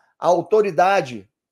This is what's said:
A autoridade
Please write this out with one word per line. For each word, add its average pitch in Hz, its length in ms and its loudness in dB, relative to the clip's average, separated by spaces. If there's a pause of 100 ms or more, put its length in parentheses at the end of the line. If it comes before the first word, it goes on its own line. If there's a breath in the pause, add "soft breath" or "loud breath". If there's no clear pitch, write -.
(180 soft breath)
A - 100 -6
autoridade 175 1000 0 (240)